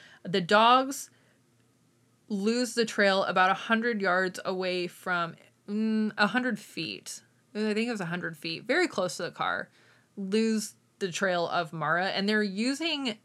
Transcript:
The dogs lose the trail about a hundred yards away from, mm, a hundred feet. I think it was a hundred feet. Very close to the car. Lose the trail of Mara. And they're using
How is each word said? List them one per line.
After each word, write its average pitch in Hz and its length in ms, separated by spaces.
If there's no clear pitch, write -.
The 190 180
dogs 240 680
lose 226 460
the 233 100
trail 196 400
about 185 260
a 190 40
hundred 226 460
yards 185 440
away 180 420
from, 175 480
mm, 220 480
a 208 120
hundred 247 300
feet. - 640
I 214 200
think 226 140
it - 20
was 208 100
a 170 60
hundred 170 300
feet. 165 280
Very 320 220
close 180 300
to 180 80
the - 60
car. - 400
Lose 214 580
the 190 100
trail 175 380
of 165 240
Mara. 165 360
And 196 200
they're 214 140
using 262 840